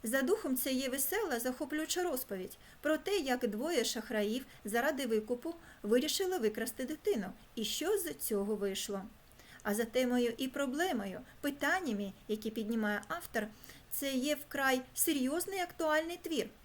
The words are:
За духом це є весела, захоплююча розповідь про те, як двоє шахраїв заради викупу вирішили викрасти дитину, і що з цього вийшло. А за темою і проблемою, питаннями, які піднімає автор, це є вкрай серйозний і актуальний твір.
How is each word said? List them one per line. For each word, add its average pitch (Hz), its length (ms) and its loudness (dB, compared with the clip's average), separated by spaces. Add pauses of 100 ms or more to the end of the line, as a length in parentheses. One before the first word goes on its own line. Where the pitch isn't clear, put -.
За 247 180 0
духом 262 360 2
це 269 160 0
є 262 160 2
весела, 277 500 0
захоплююча 302 640 -2
розповідь 247 540 -4 (240)
про 311 160 4
те, 381 200 0
як 254 300 2
двоє 233 360 2
шахраїв 220 640 0 (200)
заради 262 400 0
викупу 240 500 0 (280)
вирішили 302 540 4
викрасти 226 480 0
дитину, 269 420 0 (280)
і 226 80 -2
що 330 340 2
з 339 160 -2
цього 202 420 0
вийшло. 196 460 -2 (640)
А 208 100 0
за 226 120 0
темою 247 520 2
і 262 100 -2
проблемою, 262 720 0 (220)
питаннями, 285 720 0 (140)
які 214 240 -2
піднімає 214 560 0
автор, 277 400 -4 (440)
це 277 220 -2
є 269 220 2
вкрай 269 460 2 (120)
серйозний 320 680 0
і - 20 0
актуальний 330 560 0
твір. 311 320 -2 (160)